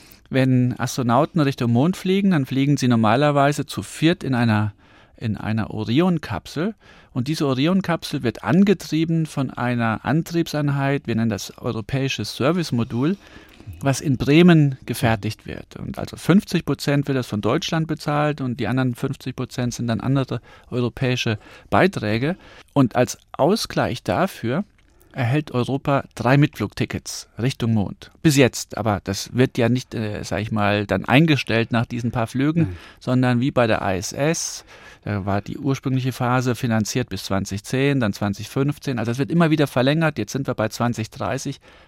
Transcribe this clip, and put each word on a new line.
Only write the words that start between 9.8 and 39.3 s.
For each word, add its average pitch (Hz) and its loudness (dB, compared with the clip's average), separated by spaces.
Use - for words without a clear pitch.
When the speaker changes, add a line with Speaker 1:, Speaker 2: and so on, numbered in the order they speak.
Speaker 1:
Antriebseinheit, 143 0
wir 113 -2
nennen 113 2
das - -6
europäisches 117 -4
Service-Modul, 135 0
was 139 0
in 135 0
Bremen 151 6
gefertigt 110 -2
wird. - -12
Und - -10
also - -8
fünfzig 175 2
Prozent 143 0
wird 135 0
das 123 -4
von 107 -4
Deutschland 156 0
bezahlt 147 -2
und 127 -4
die 110 -4
anderen 127 0
fünfzig 131 -6
Prozent 123 -6
sind 120 -6
dann 117 -2
andere 131 -2
europäische 123 -2
Beiträge. 123 0
Und 135 4
als 123 2
Ausgleich 147 0
dafür 139 -2
erhält 139 -2
Europa 135 0
drei 123 4
Mitflugtickets - -2
Richtung 113 -2
Mond. - -4
Bis 151 4
jetzt, - 2
aber 107 0
das - -6
wird 123 2
ja 117 4
nicht, 123 -2
äh, 104 -6
sag 98 -4
ich 107 -6
mal, 104 2
dann 95 0
eingestellt 123 2
nach 117 0
diesen 120 -6
paar 113 -2
Flügen, 151 0
Speaker 2:
Nein. 90 -2
Speaker 1:
sondern 127 2
wie 135 0
bei 123 4
der 107 0
I 95 -2
S 95 -6
S, - -4
da 101 -4
war 101 0
die - -10
ursprüngliche 131 -2
Phase 123 0
finanziert 113 0
bis 95 -8
zwanzig 98 -4
zehn, 135 0
dann 104 0
zwanzig 104 -4
fünfzehn. 139 -4
Also 110 -2
es 127 -4
wird 135 -2